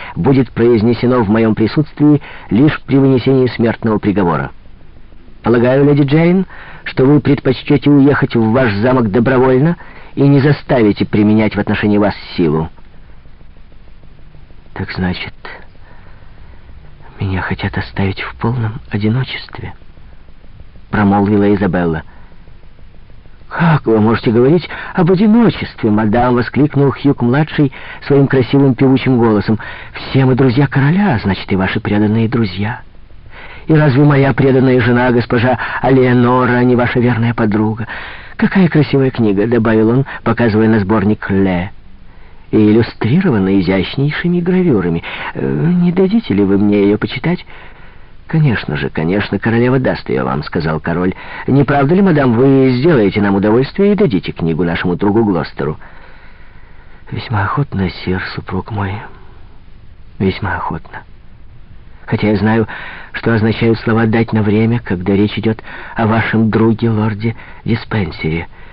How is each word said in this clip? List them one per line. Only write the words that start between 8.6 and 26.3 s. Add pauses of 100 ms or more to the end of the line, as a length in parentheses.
замок
добровольно (380)
и
не
заставите
применять
в
отношении
вас (220)
силу. (2000)
Так
значит, (1900)
«Меня
хотят
оставить
в
полном (100)
одиночестве», (1160)
промолвила
Изабелла. (1500)
«Как
вы
можете
говорить (260)
об
одиночестве,
мадам?»